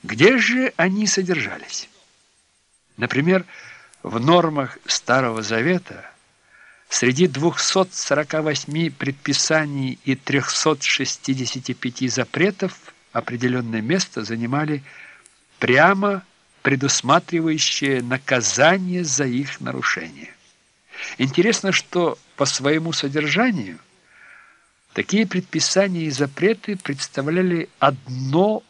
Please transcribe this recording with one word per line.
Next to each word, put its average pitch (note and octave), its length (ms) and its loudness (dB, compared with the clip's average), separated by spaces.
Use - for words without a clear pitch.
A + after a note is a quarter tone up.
Где E3+ 360 4
же B3 380 0
они F#3+ 300 2
содержались? - 840 -4
Например, D#3 480 0
в A2+ 160 -6
нормах D#3 680 2
Старого A#2 560 0
Завета A2+ 680 -2
среди C3 380 2
двухсот E3+ 680 0
сорока D3+ 480 -2
восьми D3+ 480 -2
предписаний C#3 1160 -2
и C3+ 100 2
трехсот C#3+ 680 0
шестидесяти C3 920 -4
пяти B2+ 360 -4
запретов E3 640 -2
определенное A#2+ 720 -2
место C3 420 -4
занимали C#3 580 -4
прямо F#3+ 640 4
предусматривающие C#3 1400 0
наказание D3+ 1000 2
за C#3+ 220 -2
их B2+ 340 -4
нарушение. - 720 -6
Интересно, F3 540 2
что - 460 0
по C#3+ 100 2
своему D#3 460 0
содержанию D3 880 -2
такие G3+ 340 0
предписания F3+ 800 -2
и D3+ 60 -2
запреты D#3+ 640 -2
представляли E3 920 -2
одно C#3 920 0